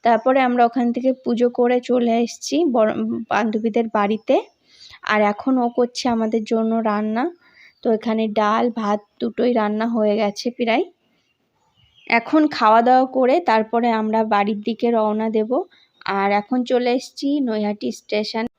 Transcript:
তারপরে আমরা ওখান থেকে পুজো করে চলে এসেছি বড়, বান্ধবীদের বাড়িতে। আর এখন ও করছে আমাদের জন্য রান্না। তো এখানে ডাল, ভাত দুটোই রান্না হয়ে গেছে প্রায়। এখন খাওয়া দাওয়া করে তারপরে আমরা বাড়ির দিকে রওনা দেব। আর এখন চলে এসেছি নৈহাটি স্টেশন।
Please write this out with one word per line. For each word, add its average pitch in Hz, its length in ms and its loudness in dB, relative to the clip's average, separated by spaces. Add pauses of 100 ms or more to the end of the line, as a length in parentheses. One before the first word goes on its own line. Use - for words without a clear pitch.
তারপরে 240 400 2
আমরা 247 240 2
ওখান 240 280 0
থেকে 254 200 0
পুজো 240 360 0
করে 247 300 2
চলে 240 400 0
এসেছি - 360 -4 (100)
বড়, 226 240 2 (400)
বান্ধবীদের 220 640 -2
বাড়িতে। 214 420 0 (680)
আর 214 180 0
এখন 208 360 0
ও 240 120 0
করছে 240 400 -2
আমাদের 226 340 -2
জন্য 226 340 0
রান্না। 214 460 -2 (560)
তো - 140 -4
এখানে 220 340 -2
ডাল, 214 420 0
ভাত 214 300 -2 (200)
দুটোই 240 340 -2
রান্না 214 340 0
হয়ে 214 280 0
গেছে 208 360 -2
প্রায়। 240 340 -2 (1200)
এখন 233 400 2
খাওয়া 226 340 4
দাওয়া 254 240 4
করে 262 340 0
তারপরে 233 520 0
আমরা 220 320 0
বাড়ির 208 380 0
দিকে 233 300 -2
রওনা 214 380 0
দেব। 220 220 0 (540)
আর 196 260 -2
এখন 208 320 -2
চলে 247 280 0
এসেছি 262 360 -4 (120)
নৈহাটি 214 520 -2
স্টেশন। 220 540 -6 (140)